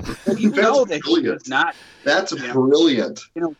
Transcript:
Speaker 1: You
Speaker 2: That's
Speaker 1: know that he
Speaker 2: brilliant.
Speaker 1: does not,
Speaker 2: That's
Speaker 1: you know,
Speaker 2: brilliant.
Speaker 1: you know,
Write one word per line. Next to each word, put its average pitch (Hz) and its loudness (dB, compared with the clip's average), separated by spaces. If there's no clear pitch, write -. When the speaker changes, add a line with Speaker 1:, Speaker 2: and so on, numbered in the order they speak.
Speaker 1:
You 220 2
Speaker 2:
That's 185 0
Speaker 1:
know 254 4
that 175 -4
he 151 -6
Speaker 2:
brilliant. 147 0
Speaker 1:
does - -16
not, 151 -2
Speaker 2:
That's 170 0
Speaker 1:
you 135 -10
know, 120 -8
Speaker 2:
brilliant. 135 2
Speaker 1:
you 330 -8
know, 311 -4